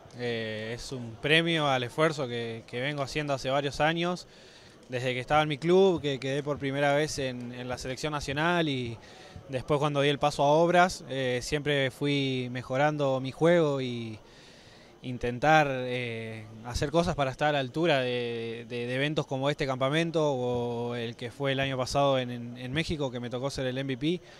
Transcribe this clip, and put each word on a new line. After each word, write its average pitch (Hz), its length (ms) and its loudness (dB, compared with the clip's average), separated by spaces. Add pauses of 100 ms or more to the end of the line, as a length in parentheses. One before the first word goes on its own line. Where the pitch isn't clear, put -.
(180)
eh, 113 580 -4
es - 160 -12
un 120 300 -8
premio 160 460 2
al 131 160 2
esfuerzo 147 440 0
que, 117 380 -6
que 123 160 -8
vengo 143 220 -4
haciendo 143 320 -2
hace 131 160 -4
varios 139 280 0
años, 170 460 0 (640)
desde 123 280 -2
que 127 40 -4
estaba 147 220 4
en 151 80 0
mi 143 80 -2
club, 175 420 6
que 139 200 -2
quedé 135 240 -2
por 143 160 -4
primera 143 340 2
vez 147 240 0
en, 123 360 -6
en 123 140 -10
la 123 120 -4
selección 139 340 -4
nacional 151 560 0
y 123 260 -4 (540)
después 135 300 0
cuando 143 220 2
di 143 80 4
el 143 100 0
paso 147 240 2
a 143 80 6
Obras, 175 580 6
eh, 127 320 0
siempre 143 480 0
fui 135 640 0
mejorando 135 680 0
mi 131 120 -4
juego 156 500 4
y 117 380 -6 (840)
intentar, 127 680 2
eh, 117 760 -6 (200)
hacer 135 260 -4
cosas 170 240 2
para 135 160 0
estar 151 160 0
a 151 60 4
la 143 80 2
altura 147 360 2
de, 117 720 -2
de, 120 160 -4
de 127 100 -4
eventos 147 300 0
como 135 240 -2
este 147 160 -2
campamento 147 640 2
o 120 640 -2
el 117 200 -4
que 120 160 -8
fue 139 220 -2
el 135 80 0
año 135 180 -2
pasado 139 400 2
en, 123 100 -2
en, 120 260 -10
en 127 160 -10
México, 147 380 -2
que 120 100 -6
me 120 120 -6
tocó 131 180 -4
ser 135 160 -4
el 127 140 -2
M 135 160 -4
V - 20 -6
P. 160 240 -2 (180)